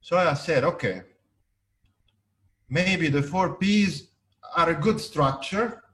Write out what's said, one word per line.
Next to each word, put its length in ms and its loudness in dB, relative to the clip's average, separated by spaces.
So 160 -2
I 180 4
said, 280 0
"Okay, 400 -2
maybe 400 0
the 140 2
four 340 -2
Ps 380 2
are 140 4
a 160 -2
good 140 0
structure 800 -2